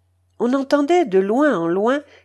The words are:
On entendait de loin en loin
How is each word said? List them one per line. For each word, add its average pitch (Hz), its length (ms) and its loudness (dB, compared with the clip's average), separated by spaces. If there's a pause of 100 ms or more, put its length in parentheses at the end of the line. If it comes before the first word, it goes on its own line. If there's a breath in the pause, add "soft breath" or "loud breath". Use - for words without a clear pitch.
(380)
On 240 140 -2
entendait 285 520 0
de 190 140 0
loin 226 380 0
en 165 100 -2
loin 220 360 -2 (220 soft breath)